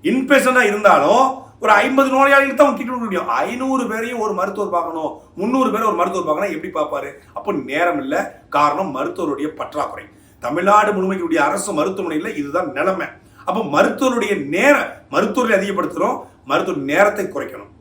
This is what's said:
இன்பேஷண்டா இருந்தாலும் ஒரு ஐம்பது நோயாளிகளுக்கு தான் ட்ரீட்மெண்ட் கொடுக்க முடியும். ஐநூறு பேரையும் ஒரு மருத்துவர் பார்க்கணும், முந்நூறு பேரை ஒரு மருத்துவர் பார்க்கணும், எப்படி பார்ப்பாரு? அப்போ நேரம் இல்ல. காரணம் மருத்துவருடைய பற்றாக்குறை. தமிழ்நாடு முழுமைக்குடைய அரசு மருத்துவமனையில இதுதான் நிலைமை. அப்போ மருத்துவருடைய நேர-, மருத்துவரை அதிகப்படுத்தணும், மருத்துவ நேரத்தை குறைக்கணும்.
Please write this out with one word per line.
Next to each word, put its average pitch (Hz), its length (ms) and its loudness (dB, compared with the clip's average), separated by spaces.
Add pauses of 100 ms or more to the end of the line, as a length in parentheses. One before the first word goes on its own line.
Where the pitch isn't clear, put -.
இன்பேஷண்டா 254 580 4
இருந்தாலும் 208 840 4 (120)
ஒரு 220 120 2
ஐம்பது 269 380 4
நோயாளிகளுக்கு 277 460 4
தான் 285 200 4
ட்ரீட்மெண்ட் 226 120 -8
கொடுக்க 247 160 -6
முடியும். 185 240 -4
ஐநூறு 233 600 -2
பேரையும் 226 320 -6
ஒரு 208 140 -2
மருத்துவர் 196 360 -4
பார்க்கணும், 165 520 -4 (140)
முந்நூறு 233 360 0
பேரை 202 160 0
ஒரு 165 80 0
மருத்துவர் 170 320 -2
பார்க்கணும், 165 280 -2
எப்படி 185 180 -10
பார்ப்பாரு? 147 380 -6 (220)
அப்போ - 180 -8
நேரம் 151 480 -2
இல்ல. 147 500 -4
காரணம் 147 460 0
மருத்துவருடைய 151 520 -4
பற்றாக்குறை. 139 580 -8 (340)
தமிழ்நாடு 202 540 4
முழுமைக்குடைய 185 420 -2
அரசு 190 380 0
மருத்துவமனையில 165 640 -4
இதுதான் 147 340 -4
நிலைமை. 160 360 -2 (380)
அப்போ 202 180 -2
மருத்துவருடைய 202 840 0
நேர-, 233 600 0
மருத்துவரை 214 480 0
அதிகப்படுத்தணும், 190 600 -2 (260)
மருத்துவ 170 320 -2
நேரத்தை 185 480 2
குறைக்கணும். - 560 -10